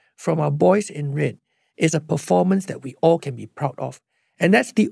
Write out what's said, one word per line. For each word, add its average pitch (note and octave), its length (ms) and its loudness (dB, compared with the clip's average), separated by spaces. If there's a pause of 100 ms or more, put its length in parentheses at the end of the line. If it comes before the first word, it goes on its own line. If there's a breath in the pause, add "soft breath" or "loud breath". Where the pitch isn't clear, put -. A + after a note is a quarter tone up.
(160)
from D#3+ 240 -4
our D3 120 0
boys F3+ 380 2
in D3 240 -8
red C#3+ 260 -4 (380)
is D#3+ 160 0
a D#3 60 0
performance F3+ 680 0
that - 160 -12
we B2+ 180 -12
all E3 160 4
can C#3 180 -8
be A2 120 -14
proud - 320 -6
of. B2+ 220 -10 (380)
And F3 140 4
that's B3 200 2
the - 180 2